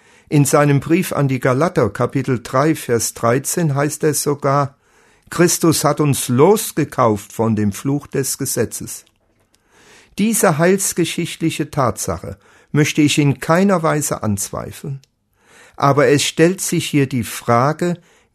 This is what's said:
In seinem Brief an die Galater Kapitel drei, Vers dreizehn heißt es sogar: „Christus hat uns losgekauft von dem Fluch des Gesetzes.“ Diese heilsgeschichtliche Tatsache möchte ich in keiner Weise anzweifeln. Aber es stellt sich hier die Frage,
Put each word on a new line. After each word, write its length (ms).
In 160
seinem 340
Brief 340
an 140
die 140
Galater 500
Kapitel 500
drei, 360
Vers 380
dreizehn 600
heißt 300
es 180
sogar: 540
„Christus 540
hat 180
uns 280
losgekauft 1040
von 240
dem 160
Fluch 340
des 320
Gesetzes.“ 680
Diese 400
heilsgeschichtliche 1120
Tatsache 680
möchte 320
ich 160
in 220
keiner 420
Weise 400
anzweifeln. 800
Aber 300
es 160
stellt 380
sich 280
hier 200
die 160
Frage, 720